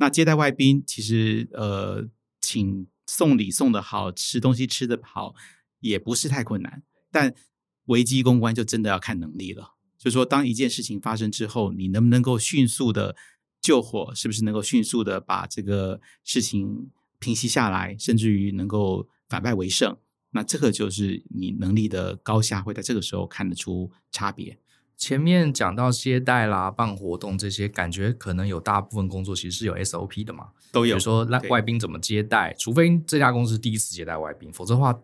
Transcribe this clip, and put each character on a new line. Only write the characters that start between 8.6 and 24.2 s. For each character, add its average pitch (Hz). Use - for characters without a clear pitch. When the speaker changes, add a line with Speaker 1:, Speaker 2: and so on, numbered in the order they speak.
Speaker 1:
真 113
的 107
要 95
看 92
能 80
力 95
了， -
就 127
是 -
说 127
当 139
一 120
件 123
事 120
情 110
发 113
生 110
之 107
后， 104
你 95
能 101
不 120
能 123
够 123
迅 135
速 117
的 98
救 139
火， 107
是 -
不 -
是 110
能 107
够 107
迅 117
速 110
的 98
把 92
这 -
个 98
事 -
情 104
平 117
息 120
下 117
来， 92
甚 120
至 110
于 101
能 98
够 98
反 90
败 120
为 92
胜， 110
那 107
这 -
个 135
就 104
是 95
你 92
能 95
力 107
的 92
高 110
下 107
会 104
在 110
这 123
个 104
时 95
候 92
看 95
得 -
出 92
差 101